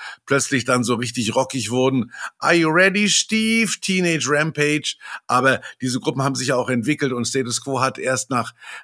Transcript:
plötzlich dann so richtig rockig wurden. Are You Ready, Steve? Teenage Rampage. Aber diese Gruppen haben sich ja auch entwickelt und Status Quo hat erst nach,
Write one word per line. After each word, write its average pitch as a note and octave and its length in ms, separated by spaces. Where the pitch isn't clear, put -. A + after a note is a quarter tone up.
plötzlich C3+ 380
dann B2 180
so A#2+ 100
richtig A#2 400
rockig B2 380
wurden. B2+ 400
Are D#3 160
You E3 160
Ready, F#3+ 400
Steve? A3 640
Teenage E3+ 480
Rampage. D3+ 680
Aber B2+ 360
diese B2+ 180
Gruppen B2+ 220
haben C3+ 140
sich B2 140
ja B2+ 80
auch B2 120
entwickelt B2+ 420
und A#2+ 140
Status B2 380
Quo C3+ 180
hat C3 160
erst B2 320
nach, A#2+ 240